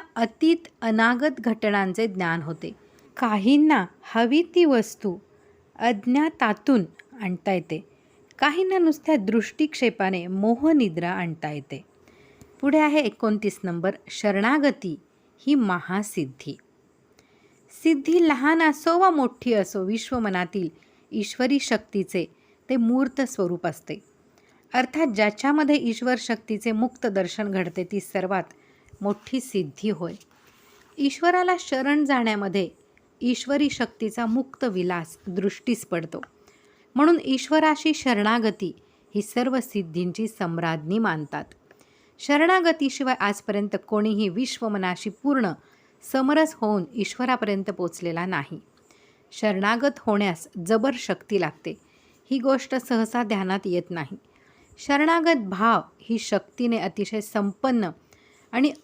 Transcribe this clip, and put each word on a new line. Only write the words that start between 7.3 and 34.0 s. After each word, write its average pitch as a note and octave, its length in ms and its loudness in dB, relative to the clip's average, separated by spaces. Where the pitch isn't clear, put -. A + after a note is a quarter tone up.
येते. E3 300 -4
काहींना F#4 380 2
नुसत्या D#4+ 380 2
दृष्टिक्षेपाने G#3+ 1120 0
मोहनिद्रा G#3 840 2
आणता E3 400 -6
येते. C#3+ 320 -12
पुढे C#4+ 180 4
आहे D4+ 200 4
एकोणतीस G#3+ 640 -2
नंबर, F3+ 320 -2
शरणागती G#3+ 840 0
ही D4 80 4
महासिद्धी. F3+ 1000 -2
सिद्धी D#4+ 540 2
लहान D4+ 340 2
असो D#4+ 380 2
वा F#4+ 100 6
मोठी B3 440 0
असो, G3 300 0
विश्वमनातील F#3+ 840 -2
ईश्वरी B3+ 480 0
शक्तीचे G3 640 -4
ते B3+ 60 0
मूर्त B3+ 460 0
स्वरूप F3+ 460 -4
असते. - 280 -10
अर्थात C4 340 0
ज्याच्यामध्ये C4+ 680 2
ईश्वर A#3+ 420 0
शक्तीचे A3 540 -4
मुक्त A#3+ 360 -2
दर्शन G3 440 -2
घडते F3+ 320 -2
ती F#3+ 160 -6
सर्वात F#3 540 -4
मोठी G#3 380 -4
सिद्धी G3 500 -4
होय. E3+ 240 -6
ईश्वराला F4 600 2
शरण C#4+ 460 0
जाण्यामध्ये G#3 640 0
ईश्वरी C#4 480 0
शक्तीचा A3+ 560 -4